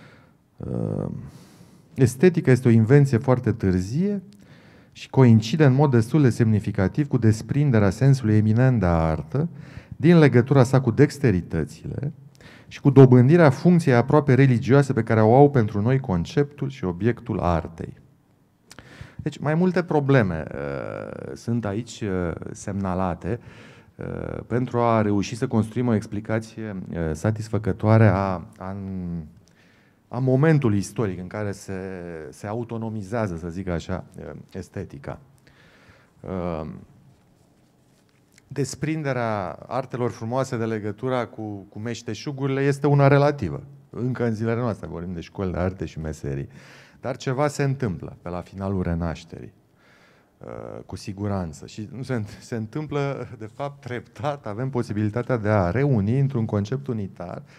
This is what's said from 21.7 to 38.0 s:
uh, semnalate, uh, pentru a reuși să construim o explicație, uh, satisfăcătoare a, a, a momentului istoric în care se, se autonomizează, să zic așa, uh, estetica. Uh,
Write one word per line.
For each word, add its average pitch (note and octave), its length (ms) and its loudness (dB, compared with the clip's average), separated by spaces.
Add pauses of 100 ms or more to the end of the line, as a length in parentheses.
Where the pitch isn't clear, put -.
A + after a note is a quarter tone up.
uh, F#2 340 -4 (160)
semnalate, F#2+ 880 -4 (560)
uh, G1+ 520 -10
pentru B2 320 -2
a A2+ 220 4
reuși G#2 340 0
să B2+ 120 -4
construim A#2+ 400 0
o A#2+ 60 2
explicație, G#2+ 960 -6
uh, E2 80 -8 (160)
satisfăcătoare G#2+ 920 2
a, F#2+ 340 0 (160)
a, F#2+ 180 -12 (1300)
a A#2 120 -10
momentului C3 580 2
istoric F#2+ 420 -4
în F#2 80 -12
care G#2 240 -8
se, F#2+ 220 -12 (560)
se - 180 -14
autonomizează, A2 920 -6
să E2+ 120 -8
zic F#2+ 180 -10
așa, F2 380 -6 (120)
uh, D#2+ 220 -16 (140)
estetica. - 640 -14 (1000)
Uh, E2+ 500 -8 (1800)